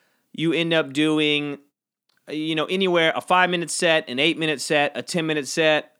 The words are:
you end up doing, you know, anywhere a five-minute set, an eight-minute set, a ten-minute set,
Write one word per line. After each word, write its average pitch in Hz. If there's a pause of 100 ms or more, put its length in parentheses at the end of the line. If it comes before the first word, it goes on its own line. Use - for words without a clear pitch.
(320)
you 156
end 165
up 147
doing, 147 (720)
you 156
know, 156
anywhere 175
a -
five-minute 180
set, 160
an 123
eight-minute 156
set, 143
a 123
ten-minute 156
set, 156